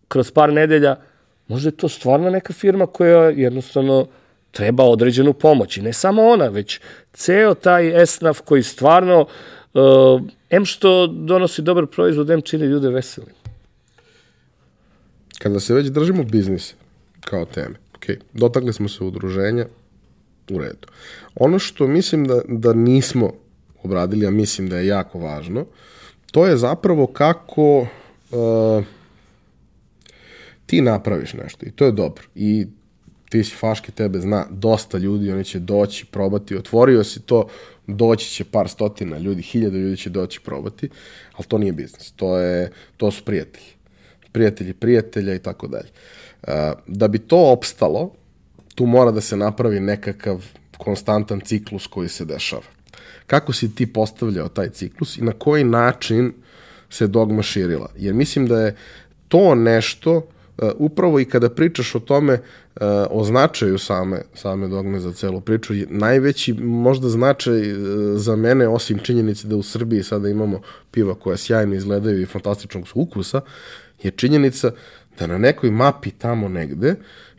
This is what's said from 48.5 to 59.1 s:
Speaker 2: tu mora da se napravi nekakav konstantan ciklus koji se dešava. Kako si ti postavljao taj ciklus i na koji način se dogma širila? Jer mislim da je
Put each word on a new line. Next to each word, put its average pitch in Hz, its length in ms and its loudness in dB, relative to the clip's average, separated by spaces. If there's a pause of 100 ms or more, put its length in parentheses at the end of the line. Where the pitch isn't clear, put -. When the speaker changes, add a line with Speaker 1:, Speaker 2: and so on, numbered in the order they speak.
Speaker 2:
tu 127 120 -2
mora 120 240 6
da 107 100 -2
se 104 160 -6
napravi 104 440 -2
nekakav 101 640 -6 (320)
konstantan 104 640 -2
ciklus 104 460 -6
koji 87 220 -8
se - 160 -10
dešava. - 380 -10 (640)
Kako 139 260 0
si 113 220 -4
ti 117 180 -4
postavljao 104 560 -4
taj 92 220 -6
ciklus - 480 -10
i - 40 -8
na 117 100 -2
koji 147 320 0
način 120 680 0 (580)
se - 160 -2
dogma 107 360 0
širila? 87 540 -4
Jer 98 180 -4
mislim 139 320 0
da 117 140 2
je 107 140 0 (540)